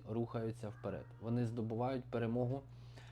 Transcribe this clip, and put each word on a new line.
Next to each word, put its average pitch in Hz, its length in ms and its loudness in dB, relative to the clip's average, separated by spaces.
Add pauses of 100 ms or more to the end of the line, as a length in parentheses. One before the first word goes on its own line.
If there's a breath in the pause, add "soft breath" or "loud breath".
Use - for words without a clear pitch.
рухаються 113 600 0
вперед. 95 360 -4 (160)
Вони 120 240 4
здобувають 120 600 2
перемогу 123 560 2 (500 loud breath)